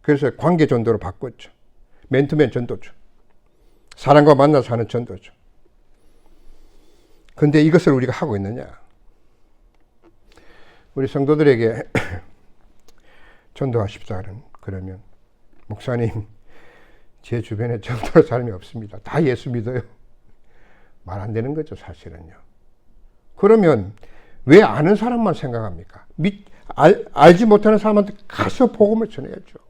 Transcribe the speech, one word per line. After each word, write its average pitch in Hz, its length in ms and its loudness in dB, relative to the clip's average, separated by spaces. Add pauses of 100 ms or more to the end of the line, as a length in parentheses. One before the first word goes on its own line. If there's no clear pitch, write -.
그래서 139 360 0
관계 160 300 2
전도로 117 320 0
바꿨죠. - 520 -14 (580)
맨투맨 139 440 0
전도죠. 123 400 -10 (1040)
사람과 147 400 4
만나서 139 360 2
하는 117 140 -4
전도죠. - 460 -10 (2000)
근데 147 280 2
이것을 160 300 4
우리가 127 200 -2
하고 123 240 -6
있느냐? 104 420 -10 (2250)
우리 135 80 -2
성도들에게 135 840 0
<clears throat> - 1600 -16
전도하십사 110 680 -6 (400)
그러면, 92 400 -14 (680)
"목사님, 113 580 -6 (960)
제 120 180 -8
주변에 117 400 -8
전도할 127 440 0
사람이 120 260 -4
없습니다. 104 540 -16
다 - 180 -4
예수 127 260 -4
믿어요." 120 340 -6 (1200)
말 95 160 -12
안 107 120 -10
되는 120 220 -6
거죠, 156 220 -10
사실은요. 82 580 -20 (1000)
그러면 160 580 2 (500)
왜 156 160 8
아는 156 360 2
사람만 226 380 -2
생각합니까? 110 680 -10 (120)
믿-, 196 280 -6 (300)
알-, 170 380 4
알지 170 340 6
못하는 208 320 4
사람한테 208 360 0 (120)
가서 - 460 -2
복음을 220 360 0
전해야죠. - 500 -16 (120)